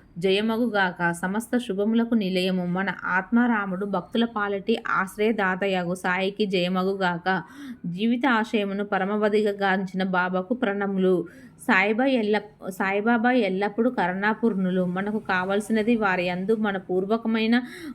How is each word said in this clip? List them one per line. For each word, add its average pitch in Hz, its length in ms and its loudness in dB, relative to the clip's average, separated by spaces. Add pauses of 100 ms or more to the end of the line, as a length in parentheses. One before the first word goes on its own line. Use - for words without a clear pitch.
(180)
జయమగుగాక. 196 920 0
సమస్త 202 460 -2
శుభములకు 226 560 0
నిలయము 185 520 0
మన 185 220 -2 (160)
ఆత్మారాముడు 202 840 0
భక్తుల 196 380 -2
పాలిటి 208 640 -2
ఆశ్రయదాతయగు 190 1040 0
సాయికి 190 520 -2
జయమగుగాక. 185 960 0 (440)
జీవిత 233 400 0
ఆశయమును 214 580 0
పరమవధిగా 208 680 0
గాంచిన 190 500 0
బాబాకు 185 520 0
ప్రణములు. 196 720 0 (340)
సాయిబా 214 440 2
ఎల్ల-, 214 680 0
సాయిబాబా 214 600 0
ఎల్లప్పుడూ 208 600 0
కరుణాపూర్ణులు. 190 920 0
మనకు 196 340 -2
కావలసినది 208 760 0
వారి 185 280 0
యందు 185 300 0
మన 214 220 0
పూర్వకమైన 220 840 0 (320)